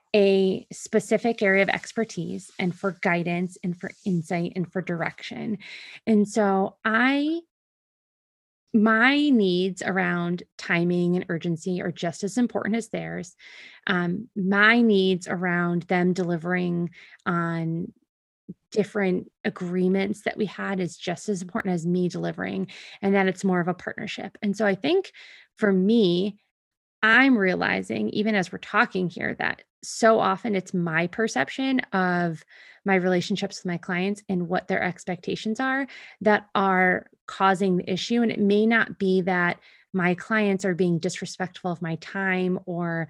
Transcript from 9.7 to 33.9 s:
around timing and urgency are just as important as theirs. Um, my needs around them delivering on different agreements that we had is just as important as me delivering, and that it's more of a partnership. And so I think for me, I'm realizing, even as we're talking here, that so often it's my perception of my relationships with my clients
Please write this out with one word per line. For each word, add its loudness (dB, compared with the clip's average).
around -2
timing 0
and -2
urgency -4
are -4
just -6
as -6
important 0
as -4
theirs. -10
Um, -2
my 4
needs 2
around 0
them 2
delivering -2
on -4
different -2
agreements -2
that -4
we -2
had -6
is -6
just -8
as -4
important -4
as -2
me 0
delivering, -6
and 2
that 4
it's -2
more 2
of -2
a 0
partnership. -10
And -2
so 0
I 2
think -2
for 2
me, 2
I'm 6
realizing, 0
even 0
as 0
we're -8
talking 0
here, -6
that -4
so 4
often 0
it's -4
my 0
perception -2
of 0
my 2
relationships 0
with -6
my -4
clients -4